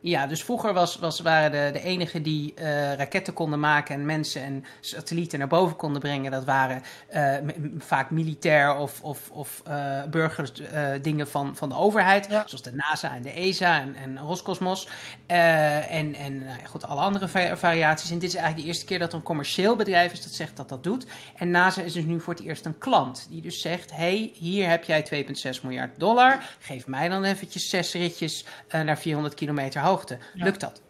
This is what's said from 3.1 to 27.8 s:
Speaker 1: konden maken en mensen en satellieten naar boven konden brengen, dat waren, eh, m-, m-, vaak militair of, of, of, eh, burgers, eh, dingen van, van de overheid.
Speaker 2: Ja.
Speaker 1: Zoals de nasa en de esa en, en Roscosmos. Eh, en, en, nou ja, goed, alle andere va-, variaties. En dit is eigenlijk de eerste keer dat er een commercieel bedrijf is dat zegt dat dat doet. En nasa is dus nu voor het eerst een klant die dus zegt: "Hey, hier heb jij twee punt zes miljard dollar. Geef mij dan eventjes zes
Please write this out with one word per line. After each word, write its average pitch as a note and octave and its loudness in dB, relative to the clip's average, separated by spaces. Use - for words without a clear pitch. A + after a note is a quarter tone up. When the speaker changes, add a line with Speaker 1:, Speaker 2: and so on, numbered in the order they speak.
Speaker 1:
konden D3+ -2
maken D3+ 4
en C#3+ -4
mensen D3+ -2
en C3+ -8
satellieten E3 -6
naar C#3 -2
boven E3+ 4
konden C#3+ -4
brengen, C3+ -2
dat C3 -4
waren, C3 2
eh, D#3 0
m-, C#3 2
m-, D#3 -8
vaak C3+ 0
militair D3+ 4
of, C#3+ -6
of, D3 -10
of, - -12
eh, C#3 -4
burgers, D#3 -2
eh, D3 -4
dingen D3+ 0
van, C#3 -4
van D3 -6
de C3 -6
overheid. G3+ 6
Speaker 2:
Ja. G#3+ 2
Speaker 1:
Zoals - -14
de B2 -12
nasa D3 -2
en B2 -10
de C3+ -10
esa F3 2
en, C3+ -8
en C3+ -10
Roscosmos. F3+ -4
Eh, D#3+ 6
en, D3+ -2
en, C#3 -8
nou C3 -10
ja, - -16
goed, - -12
alle C#3+ -4
andere G3 0
va-, F3 0
variaties. E3 4
En E3+ -2
dit F3 -2
is F3+ -4
eigenlijk D#3+ -2
de D#3+ -6
eerste - -6
keer F#3 -4
dat E3+ 0
er - -10
een - -8
commercieel F3+ 2
bedrijf F3+ 4
is - -12
dat - -14
zegt - -10
dat C3+ -12
dat B2+ -10
doet. B3 -2
En F3 -2
nasa F3+ 4
is E3 -6
dus E3+ -2
nu E3 0
voor E3+ -6
het - -12
eerst D#3 -8
een D#3 -6
klant C#3+ 2
die E3 -12
dus E3 -10
zegt: E3+ -6
"Hey, F#3+ 0
hier F3+ -2
heb E3+ 4
jij D#3 2
twee D3 -4
punt C#3 -8
zes B2+ -6
miljard B2+ -6
dollar. B3 6
Geef B2+ -12
mij C3+ -2
dan F#3+ 0
eventjes F#3+ -2
zes F3 0